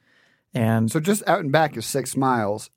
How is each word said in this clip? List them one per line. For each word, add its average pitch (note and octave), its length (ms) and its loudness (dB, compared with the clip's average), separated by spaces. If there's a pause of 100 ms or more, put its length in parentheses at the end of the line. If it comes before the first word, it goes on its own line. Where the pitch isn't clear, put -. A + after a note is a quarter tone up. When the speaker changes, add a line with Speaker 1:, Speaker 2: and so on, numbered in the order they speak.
(540)
Speaker 1:
And A2+ 380 2
Speaker 2:
So E3 80 -2
just G3+ 280 0
out F#3 120 2
and D3+ 120 -4
back D#3 260 2
is A2+ 100 -8
six B2+ 280 -4
miles, A#2 600 0